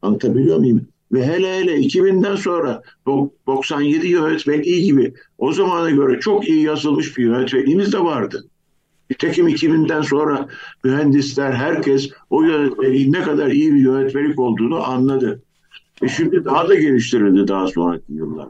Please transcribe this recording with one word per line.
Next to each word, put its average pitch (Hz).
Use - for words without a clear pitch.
Anlatabiliyor 104
muyum? 123
Ve 127
hele 185
hele 180
iki 139
binden 196
sonra 170
do-, 139
doksan 135
yedi 156
yönetmeliği 160
gibi 139
o 139
zamana 170
göre 139
çok 202
iyi 156
yazılmış 151
bir 123
yönetmeliğimiz 135
de -
vardı. 151
Nitekim 170
iki 156
binden 156
sonra 143
mühendisler, 139
herkes 139
o 156
yönetmeliğin 135
ne 180
kadar 147
iyi 147
bir 143
yönetmelik 135
olduğunu 123
anladı. 131
E -
şimdi 175
daha 165
da 202
geliştirildi 113
daha 95
sonraki 85
yıllar. 76